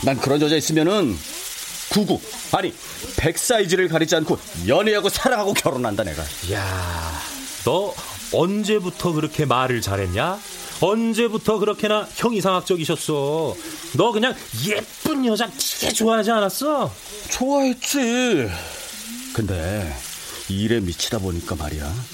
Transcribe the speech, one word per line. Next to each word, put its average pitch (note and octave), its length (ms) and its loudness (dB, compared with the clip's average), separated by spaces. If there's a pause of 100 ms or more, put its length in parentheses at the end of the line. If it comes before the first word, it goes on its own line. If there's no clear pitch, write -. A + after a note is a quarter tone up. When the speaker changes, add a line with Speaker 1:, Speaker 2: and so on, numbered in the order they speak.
Speaker 1:
난 C3+ 160 4
그런 D3 220 4
여자 D#3 140 4
있으면은 D#3 600 4 (720)
구구, F#3+ 300 2 (320)
아니 F3+ 220 0 (440)
백 - 200 2
사이즈를 F#3+ 500 4
가리지 D#3+ 280 2
않고 D#3+ 220 2 (300)
연애하고 G3+ 420 4
사랑하고 G#3 440 2
결혼한다 A#2+ 500 0
내가. D#2+ 200 -4 (300)
Speaker 2:
야, F2 680 -4 (420)
너 F3+ 300 2 (400)
언제부터 F#3 800 2
그렇게 D3+ 320 0
말을 B2+ 360 2
잘했냐? G2+ 580 0 (420)
언제부터 A3 760 2
그렇게나 G#3 460 2 (100)
형이상학적이셨어? D#3+ 1400 0 (380)
너 G3+ 180 4
그냥 A3+ 240 2 (320)
예쁜 B3+ 580 -2
여자 G#3+ 240 2 (300)
되게 - 140 -2
좋아하지 A3 380 2
않았어? A3 640 0 (360)
Speaker 1:
좋아했지. B3 1200 2 (840)
근데 F#2 640 -2 (540)
일에 G#2+ 320 2
미치다 F2+ 380 -2
보니까 F2+ 360 -2
말이야 D2+ 380 -4 (200)